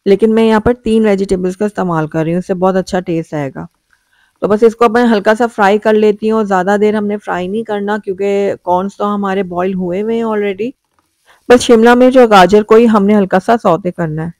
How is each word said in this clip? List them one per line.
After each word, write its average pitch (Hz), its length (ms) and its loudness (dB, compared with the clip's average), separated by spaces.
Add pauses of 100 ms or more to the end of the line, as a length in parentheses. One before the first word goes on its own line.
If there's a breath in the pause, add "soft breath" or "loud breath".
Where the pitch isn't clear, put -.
लेकिन 208 280 2
मैं 226 100 2
यहाँ 220 180 2
पर 247 140 0
तीन 220 300 0
वेजिटेबल्स 190 500 -2
का 208 100 -4
इस्तेमाल 175 420 -4
कर 160 160 -4
रही 165 100 -4
हूँ, 180 60 -2
इससे 196 160 -6
बहुत 185 200 -2
अच्छा 185 260 -4
टेस्ट 165 320 -6
आएगा। 151 340 -8 (720)
तो - 60 -4
बस 208 160 0
इसको 226 220 4
अब 226 60 2
मैं 240 120 2
हल्का 220 300 2
सा 233 140 -2
फ्राई 208 300 0
कर 214 160 0
लेती 214 340 0
हूँ। 220 160 0
ज़्यादा 196 340 -2
देर 208 180 0
हमने 208 220 -4
फ्राई 180 300 -8
नहीं 220 160 -6
करना 208 340 -6
क्योंकि 202 680 -4
कॉर्न्स 185 340 -4
तो 208 80 -6
हमारे 202 400 -4
बॉईल 180 280 -4
हुए 180 280 -6
हुए 226 140 -4
हैं 233 100 -4
already। 208 460 -6 (760 soft breath)
बस 160 100 4
शिमला 240 360 4
मिर्च 254 220 4
और 240 100 6
गाजर 202 360 4
को 220 120 2
ही 240 100 6
हमने 214 280 2
हल्का 190 260 0
सा 233 180 0
सौते 180 340 -2
करना 160 320 -6
है। 170 160 -10